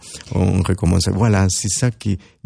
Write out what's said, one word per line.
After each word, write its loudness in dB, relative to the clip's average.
on 2
recommence. 0
Voilà, 2
c'est -4
ça 0
qui -4